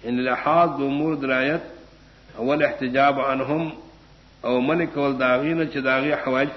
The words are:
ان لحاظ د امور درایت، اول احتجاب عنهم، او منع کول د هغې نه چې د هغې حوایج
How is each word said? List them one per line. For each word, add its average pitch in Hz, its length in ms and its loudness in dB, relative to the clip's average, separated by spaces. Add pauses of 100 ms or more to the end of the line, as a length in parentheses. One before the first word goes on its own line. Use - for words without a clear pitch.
ان 123 140 -2
لحاظ 147 500 2
د 139 120 -6
امور 143 340 0
درایت، 135 460 0 (760)
اول 139 260 0
احتجاب 135 560 2
عنهم، 135 520 -2 (720)
او 123 180 0
منع 160 240 0
کول 143 320 -2
د 127 40 -2
هغې 131 320 2
نه 165 120 0
چې 139 120 -6
د 131 100 -2
هغې 135 380 0
حوایج 135 320 0